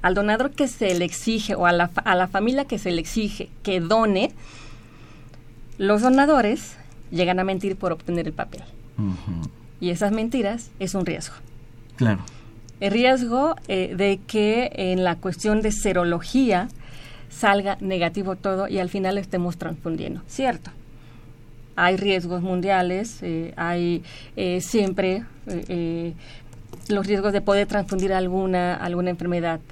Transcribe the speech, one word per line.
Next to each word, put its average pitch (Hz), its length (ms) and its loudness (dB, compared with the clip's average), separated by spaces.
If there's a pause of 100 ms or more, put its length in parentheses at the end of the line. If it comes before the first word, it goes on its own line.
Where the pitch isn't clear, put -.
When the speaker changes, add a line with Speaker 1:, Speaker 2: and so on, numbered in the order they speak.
Speaker 1:
al 185 120 4
donador 220 380 2
que 269 160 2
se 196 260 2
le 175 100 2
exige 214 520 0
o 175 100 4
a 175 60 8
la 175 160 4
fa-, - 140 -2
a 196 120 4
la 180 140 4
familia 247 380 0
que 233 120 -4
se 180 140 -2
le 165 80 0
exige 208 500 -4 (140)
que 185 160 2
done, 208 500 4 (1500)
los 208 260 4
donadores 262 760 4 (340)
llegan 180 300 2
a 190 40 0
mentir 190 300 -2
por 185 160 -2
obtener 165 380 -2
el 156 60 -8
papel. - 280 -6 (360)
Speaker 2:
Ujú. 90 520 -4 (300)
Speaker 1:
Y 175 100 0
esas 202 220 2
mentiras 226 680 -2
es 190 160 -4
un 185 120 0
riesgo. - 280 -6 (600)
Speaker 2:
Claro. 107 240 2 (580)
Speaker 1:
El 196 140 0
riesgo, 254 640 4 (100)
eh, 185 300 -2
de 196 320 2
que 220 480 2
en 185 260 2
la 175 140 2
cuestión 214 440 0
de 196 120 2
serología 185 960 2 (640)
salga 202 500 4
negativo 185 540 0
todo 190 340 -2
y 190 120 -2
al 185 100 -2
final 190 260 0
estemos 175 400 -2
transfundiendo. - 720 -6
Cierto, 254 460 -2 (1040)
hay 180 200 4
riesgos 180 460 0
mundiales, 185 800 0
eh, 165 340 -4
hay, 175 460 0 (320)
eh, 185 260 0
siempre, 190 640 2 (220)
eh, 180 220 -4
eh, 170 460 -2 (720)
los 202 180 0
riesgos 202 260 2
de 196 80 2
poder 202 280 4
transfundir 190 440 0
alguna, 185 600 2
alguna 180 360 -2
enfermedad 170 500 -2 (120)